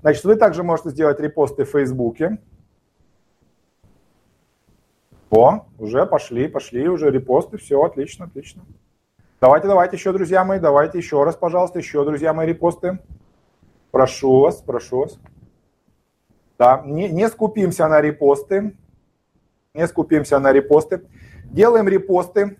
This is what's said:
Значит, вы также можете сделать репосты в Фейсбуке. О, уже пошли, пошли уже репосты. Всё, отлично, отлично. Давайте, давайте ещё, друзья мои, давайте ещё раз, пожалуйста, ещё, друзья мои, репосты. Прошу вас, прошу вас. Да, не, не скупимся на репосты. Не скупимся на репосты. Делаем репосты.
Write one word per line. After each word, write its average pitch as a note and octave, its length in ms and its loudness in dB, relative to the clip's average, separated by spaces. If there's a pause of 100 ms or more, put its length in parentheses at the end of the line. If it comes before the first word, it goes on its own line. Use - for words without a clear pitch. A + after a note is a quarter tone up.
Значит, D3+ 240 0
вы G#3 120 4
также F#3+ 260 0
можете E3 280 -4
сделать D3 300 -2
репосты D3 440 -2
в - 60 -16
Фейсбуке. C3+ 680 -4 (3000)
О, C3 360 4 (120)
уже A#2 280 -2
пошли, B2 420 -4
пошли B2 400 -6
уже D#3 220 0
репосты. C3 480 -2
Всё, C#3+ 240 0
отлично, D#3+ 440 -6
отлично. - 360 -20 (760)
Давайте, D3 260 4
давайте F#3+ 300 2
ещё, F#3+ 160 -4
друзья F#3 320 0
мои, F#3+ 160 -4
давайте D#3 380 2
ещё C#3+ 260 -2
раз, E3 120 -4
пожалуйста, F3 440 -2
ещё, C#3+ 240 -4
друзья D3+ 280 -4
мои, D#3+ 140 -4
репосты. E3+ 540 -4 (920)
Прошу C3 500 2
вас, D#3 220 0
прошу B2+ 380 -8
вас. - 180 -8 (1400)
Да, B2+ 280 4
не, E3 240 -6
не F3+ 180 0
скупимся G#3 600 -2
на D#3 120 4
репосты. D3+ 760 0 (1000)
Не D#3+ 140 -2
скупимся D3+ 500 0
на C3+ 140 2
репосты. D3 500 2 (420)
Делаем A3 440 2
репосты. F#3+ 720 -2